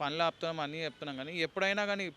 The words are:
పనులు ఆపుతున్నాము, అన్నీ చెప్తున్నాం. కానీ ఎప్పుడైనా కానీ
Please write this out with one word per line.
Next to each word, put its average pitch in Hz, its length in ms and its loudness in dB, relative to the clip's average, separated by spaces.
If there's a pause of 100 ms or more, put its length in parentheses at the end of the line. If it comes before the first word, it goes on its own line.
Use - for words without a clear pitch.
పనులు 151 220 2
ఆపుతున్నాము, 165 380 0
అన్నీ 151 220 -4
చెప్తున్నాం. 147 340 -6
కానీ 151 240 -6
ఎప్పుడైనా 196 440 2
కానీ 202 300 0